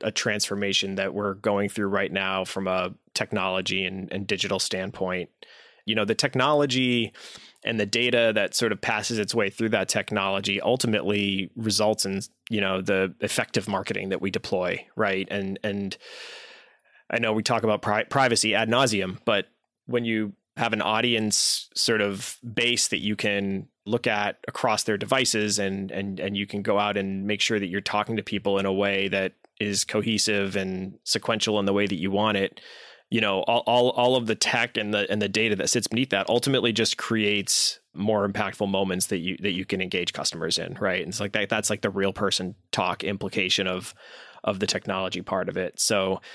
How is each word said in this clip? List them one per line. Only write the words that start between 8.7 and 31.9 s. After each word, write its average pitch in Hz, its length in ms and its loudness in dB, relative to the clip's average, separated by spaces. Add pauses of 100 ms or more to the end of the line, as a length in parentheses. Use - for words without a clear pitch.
of 98 80 -6
passes 110 380 -2
its 104 160 -2
way 104 160 2
through 113 200 -2
that 101 180 2
technology 98 720 0
ultimately 101 960 0
results 107 500 0
in, 98 140 -2 (280)
you 107 120 0
know, 95 200 0
the 95 400 2
effective - 480 -2
marketing 98 420 -2
that 92 120 -2
we 98 80 -2
deploy, 90 560 -2 (100)
right? 98 340 0
And, 98 320 -4
and 101 340 -4 (1120)
I - 80 0
know 117 140 2
we 110 100 2
talk 113 200 0
about 107 200 2
pri-, 107 220 0
privacy 117 500 4
ad 110 160 2
nauseum, 107 540 2
but 104 240 0 (380)
when 120 180 0
you 110 300 -2 (240)
have 117 140 0
an 107 100 2
audience 110 920 2
sort 110 260 2
of 101 360 -2 (160)
base 120 360 2
that 104 100 -2
you 101 180 -2
can 98 520 -2 (200)
look 117 180 0
at 104 400 0
across - 380 0
their 104 140 0
devices 107 600 2
and, 98 320 -2
and, 98 300 -4
and 98 160 -2
you 98 100 -2
can 101 160 -4
go 101 160 2
out 104 180 2
and 98 300 -2
make 104 140 0
sure 110 180 2
that 98 100 -2
you're 95 120 -4
talking 104 360 -2
to 104 60 -2
people 98 360 0
in 98 80 0
a 98 60 2
way 98 360 0
that 95 240 0 (260)
is 101 260 0
cohesive 104 720 0
and 95 500 -4
sequential 107 540 0
in 98 80 2
the 98 60 4
way 101 140 4
that 98 120 -2